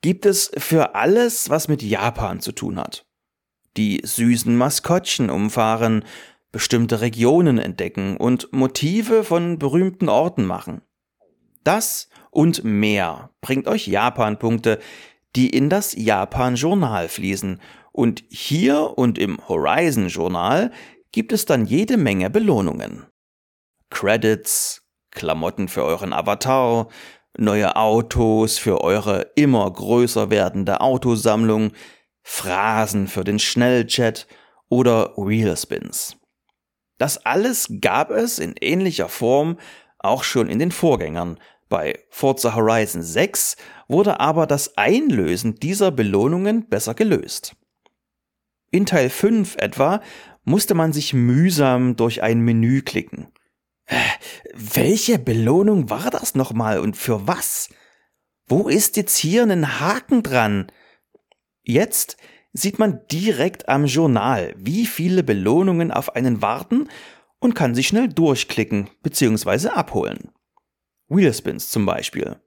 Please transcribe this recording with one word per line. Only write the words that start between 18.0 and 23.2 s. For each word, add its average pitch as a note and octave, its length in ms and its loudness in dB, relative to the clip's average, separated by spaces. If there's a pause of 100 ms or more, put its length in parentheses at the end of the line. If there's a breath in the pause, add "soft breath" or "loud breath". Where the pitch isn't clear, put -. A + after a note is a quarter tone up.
hier A#3+ 680 -2
und A#2+ 220 0
im F#2+ 280 -4
Horizon-Journal F#2 1200 0 (400 loud breath)
gibt A3 200 -4
es A3 140 -2
dann B2 200 2
jede G#3+ 320 0
Menge G2+ 340 0
Belohnungen. A2 760 -2 (840)